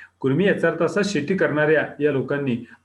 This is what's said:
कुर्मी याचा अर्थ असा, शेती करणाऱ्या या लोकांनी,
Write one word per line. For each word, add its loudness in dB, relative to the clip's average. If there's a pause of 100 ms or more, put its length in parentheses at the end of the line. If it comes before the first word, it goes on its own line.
(200)
कुर्मी 0
याचा 2
अर्थ -2
असा, 0
शेती -2
करणाऱ्या 2 (120)
या 2
लोकांनी, -2 (200)